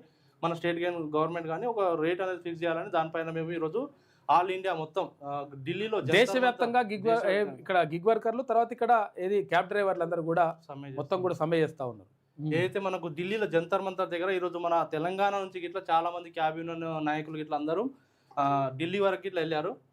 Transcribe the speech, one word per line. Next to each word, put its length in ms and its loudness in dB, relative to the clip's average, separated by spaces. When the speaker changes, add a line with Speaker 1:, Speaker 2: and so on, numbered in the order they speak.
Speaker 1:
మన 80 2
స్టేట్ 360 0
గవర్నమెంట్ 600 -2
కానీ 180 -4
ఒక 340 2
రేట్ 200 0
అనేది 220 -4
ఫిక్స్ 200 -8
చేయాలని 280 -2
దానిపైన 400 -2
మేము 220 -4
ఈరోజు 360 -2
all 120 0
India 200 -2
మొత్తం, 380 -4
ఆ, 240 -6
ఢిల్లీలో 380 -2
జంతర్ 160 4
Speaker 2:
దేశవ్యాప్తంగా 640 4
Speaker 1:
మంతర్, 140 0
Speaker 2:
గిగ్ 100 -6
వర్-, 100 2
ఏ, 20 6
Speaker 1:
దేశవ్యాప్తంగా 440 0
Speaker 2:
ఇక్కడ 200 2
గిగ్ 280 2
వర్కర్లు, 360 2
తర్వాత 300 2
ఇక్కడ 360 2
ఏది 260 0
క్యాబ్ 240 2
డ్రైవర్లు 340 0
అందరూ 200 -2
కూడా 360 2
Speaker 1:
సమ్మె 120 -10
Speaker 2:
మొత్తం 80 -12
Speaker 1:
చేస్తున్నారు. 340 -2
Speaker 2:
కూడా 120 0
సమ్మె 220 2
చేస్తా 280 0
ఉన్నారు. 580 -12
మ్మ్. 120 -2
Speaker 1:
ఏదైతే 260 0
మనకు 280 -4
ఢిల్లీలో 380 -2
జంతర్ 360 2
మంతర్ 260 -2
దగ్గర 220 -2
ఈరోజు 280 0
మన 340 2
తెలంగాణ 460 0
నుంచి 220 -8
గిట్లా 300 -6
చాలా 200 4
మంది 200 -8
క్యాబ్ 280 0
యూనియన్ 480 -4
నాయకులు 320 -2
గిట్లా 180 -4
అందరూ, 340 -2
ఆ, 380 2
ఢిల్లీ 220 -2
వరకు 280 2
ఇట్లా 140 -2
వెళ్ళారు. 360 -2